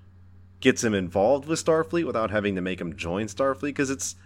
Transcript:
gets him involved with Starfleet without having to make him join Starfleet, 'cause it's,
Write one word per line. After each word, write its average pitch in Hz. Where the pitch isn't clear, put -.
gets 127
him 110
involved 104
with 160
Starfleet 160
without 113
having 101
to 90
make 90
him 87
join 90
Starfleet, 135
'cause 139
it's, -